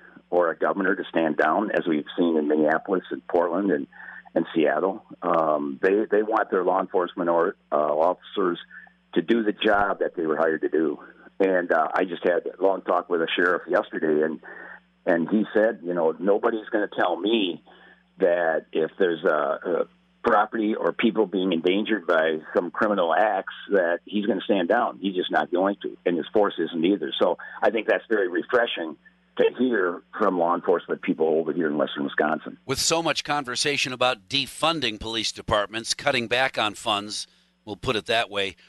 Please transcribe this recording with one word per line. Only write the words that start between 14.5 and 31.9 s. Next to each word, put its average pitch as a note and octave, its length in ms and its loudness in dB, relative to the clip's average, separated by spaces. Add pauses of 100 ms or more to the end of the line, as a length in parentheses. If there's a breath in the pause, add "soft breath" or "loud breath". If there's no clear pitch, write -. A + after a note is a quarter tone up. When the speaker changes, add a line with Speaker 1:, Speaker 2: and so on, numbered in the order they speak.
Speaker 1:
and E2+ 240 0
he G#2 240 2
said, A2 300 2
you F2 120 -4
know, D#2+ 240 2
"Nobody's G#2+ 520 0
gonna G#2 240 -2
tell F#2 240 0
me G2 440 -2 (560 loud breath)
that E2+ 520 2
if D#2+ 280 0
there's E2+ 240 0
a, F#2 40 2 (380)
a F2 220 0 (360)
property A2 520 2
or - 180 0
people G#2+ 320 2
being F#2 260 0
endangered F#2 540 0
by D#2+ 320 2 (180)
some F2+ 140 2
criminal G2 440 0
acts G2 420 0 (160)
that F2 340 2
he's G2+ 220 -2
gonna G2+ 140 0
stand F#2+ 280 0
down. G2 320 2
He's F#2+ 140 -2
just F2 160 -2
not D#2 200 0
going F#2+ 300 2
to, - 240 -8
and F2+ 100 2
his D#2 160 -4
force G2+ 280 2
isn't E2 260 -2
either." E2+ 340 2
So F#2 200 2 (240 loud breath)
I G#2 80 4
think A2 160 -4
that's G2 200 0
very G#2 200 0
refreshing E2+ 680 -2 (420 soft breath)
to - 80 4 (120)
hear G2+ 460 0 (160)
from F#2+ 180 2
law E2+ 160 2
enforcement F2 480 0
people D#2+ 240 0
over D#2+ 260 0
here E2 140 -2
in D2+ 120 -2
Western C#2+ 260 -2